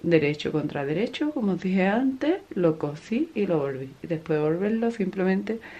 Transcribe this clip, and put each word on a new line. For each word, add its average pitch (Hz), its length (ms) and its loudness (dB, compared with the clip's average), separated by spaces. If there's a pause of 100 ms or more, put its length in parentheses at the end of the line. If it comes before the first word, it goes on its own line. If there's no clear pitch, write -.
derecho 156 500 2
contra 147 320 -2
derecho, 254 460 -2
como 208 220 0
os 170 80 -2
dije 185 260 2
antes, 262 480 2 (200)
lo 165 220 4
cosí 160 580 -4
y 202 100 0
lo 175 120 2
volví. 135 320 -4 (120)
Y 165 60 -10
después 160 320 -2
de 151 60 2
volverlo 214 460 0
simplemente 196 680 0 (200)